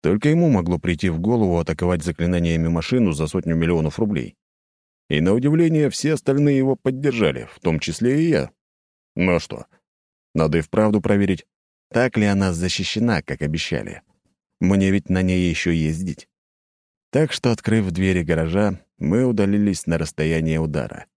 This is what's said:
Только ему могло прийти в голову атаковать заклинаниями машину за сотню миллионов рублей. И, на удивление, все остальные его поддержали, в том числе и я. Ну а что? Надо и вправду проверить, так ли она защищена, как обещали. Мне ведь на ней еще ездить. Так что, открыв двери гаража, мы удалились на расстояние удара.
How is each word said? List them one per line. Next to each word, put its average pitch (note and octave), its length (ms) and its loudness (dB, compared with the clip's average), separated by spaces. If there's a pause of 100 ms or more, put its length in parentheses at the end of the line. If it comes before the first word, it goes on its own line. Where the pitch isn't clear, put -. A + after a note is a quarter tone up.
Только G#2+ 220 2
ему E3 200 4
могло F2 300 2
прийти F2 300 -2
в D#2+ 100 -2
голову G2 400 0
атаковать E2+ 460 -2
заклинаниями E2+ 640 0
машину F2+ 420 0
за D2+ 160 -2
сотню E2 300 -2
миллионов E2 420 0
рублей. G#2 380 -4 (720)
И, D2+ 120 0
на F#2 140 2
удивление, D3+ 560 2
все D3+ 240 -2
остальные C#3 420 2
его C3+ 200 2
поддержали, A2+ 760 -2
в - 60 -20
том D#2+ 220 0
числе B2 420 0
и E3+ 60 2
я. F2 240 0 (640)
Ну F2+ 180 2
а E2 60 2
что? - 260 -14 (680)
Надо D#2+ 260 2
и - 20 4
вправду G#2 400 0
проверить, G2+ 440 0 (460)
так A#2+ 260 0
ли G#2+ 100 2
она G2 260 0
защищена, F#2 720 -2
как C#2+ 200 -8
обещали. D2 600 -6 (580)
Мне F#2+ 320 4
ведь G2 160 -2
на F#2 140 2
ней F2+ 280 2
еще E2+ 220 -2
ездить. D#2+ 560 -4 (840)
Так D3+ 220 0
что, - 180 0
открыв G#2+ 400 0
двери F2+ 320 2
гаража, E2+ 580 0 (180)
мы G#2+ 260 0
удалились G#2 640 0
на E2 120 0
расстояние D#2+ 640 -2
удара. C#2+ 460 -6 (100)